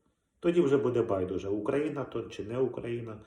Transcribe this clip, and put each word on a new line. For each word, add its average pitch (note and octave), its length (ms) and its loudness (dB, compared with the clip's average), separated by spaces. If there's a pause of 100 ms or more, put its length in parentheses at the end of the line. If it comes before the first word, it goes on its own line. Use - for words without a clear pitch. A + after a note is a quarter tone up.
(420)
Тоді F3 200 4
вже C#3 160 6
буде A#2+ 240 2
байдуже, F#2+ 480 0
Україна C#3 540 -2
то A#2 180 -6
чи - 220 -8
не A#2 160 -4
Україна, A#2 680 -4